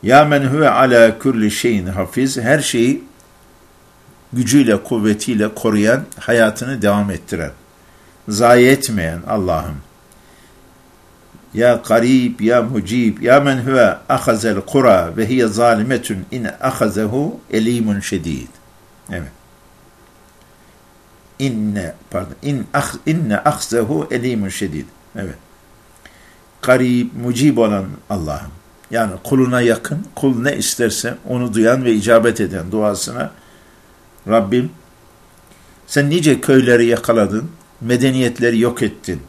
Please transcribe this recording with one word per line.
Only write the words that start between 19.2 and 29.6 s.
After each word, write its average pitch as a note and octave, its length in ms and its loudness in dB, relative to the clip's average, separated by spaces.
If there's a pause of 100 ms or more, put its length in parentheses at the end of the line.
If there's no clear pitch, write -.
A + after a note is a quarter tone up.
İnne, G#2+ 540 -4 (180)
pardon, F2+ 320 -8
in C#3 300 -4
ah-, - 220 -4 (100)
inne D3+ 340 0
ahzehu C3 720 -2
elimun A#2 380 -4
şedid. D#2 360 -8 (300)
Evet. F#2 200 -10 (1300)
Karib, B2+ 480 2 (140)
mucib B2 340 2
olan G#2 280 2 (240)
Allah'ım. D2+ 420 -8 (400)
Yani A2 220 -2 (100)
kuluna B2+ 380 2